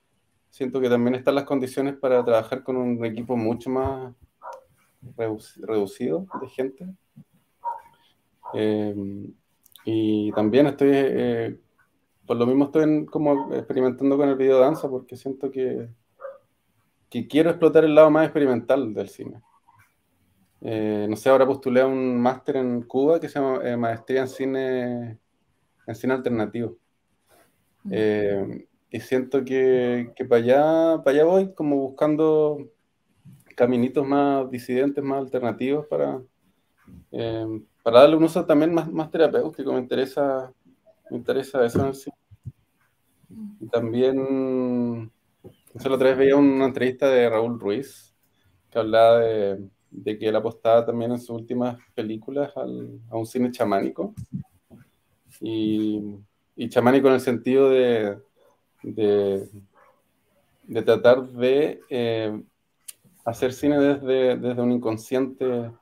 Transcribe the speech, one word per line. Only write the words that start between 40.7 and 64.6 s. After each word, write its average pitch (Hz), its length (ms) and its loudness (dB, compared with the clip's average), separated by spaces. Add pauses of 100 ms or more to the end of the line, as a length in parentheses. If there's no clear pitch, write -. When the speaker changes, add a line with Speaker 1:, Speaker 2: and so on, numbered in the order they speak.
Speaker 1:
me 127 80 -10
interesa 135 480 -2
eso - 160 0
en 139 60 0
el 135 80 -6
cine. - 200 -16 (1400)
Y 113 80 -14
también, 123 1400 -2
no - 760 -20
sé, 135 100 -6
la 135 60 0
otra 127 140 4
vez 131 80 2
veía 135 200 4
una 135 280 4
entrevista 127 440 0
de 120 200 4
Raúl 113 300 -2
Ruiz 104 560 -8 (540)
que 117 100 -4
hablaba 113 400 6
de, 101 480 -2 (220)
de - 280 -6
que 110 100 -4
él 107 80 2
apostaba 113 500 2
también 117 260 -4
en 123 80 -4
sus 120 120 -16
últimas 120 460 -6 (180)
películas 120 600 -6
al, 123 440 -12 (100)
a 113 80 -8
un 113 80 -6
cine 123 260 -2
chamánico. 123 640 -4 (1300)
Y, 107 800 -4 (360)
y 117 140 -8
chamánico 127 380 4
en 131 80 6
el 123 40 0
sentido 127 500 2
de, 117 480 2 (640)
de, 101 680 0 (1120)
de 113 200 -4
tratar 123 440 4
de, 131 640 0
eh, 113 520 -4 (840)
hacer 123 280 -4
cine 147 260 0
desde, 131 580 2
desde 120 240 -4